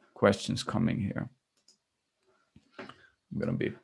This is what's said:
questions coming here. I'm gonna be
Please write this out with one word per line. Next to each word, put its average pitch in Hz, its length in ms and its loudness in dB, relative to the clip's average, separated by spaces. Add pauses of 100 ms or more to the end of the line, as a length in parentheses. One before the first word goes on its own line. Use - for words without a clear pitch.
(140)
questions - 480 2
coming - 380 0
here. - 280 -4 (1500)
I'm - 600 -12
gonna 87 140 0
be - 200 0 (120)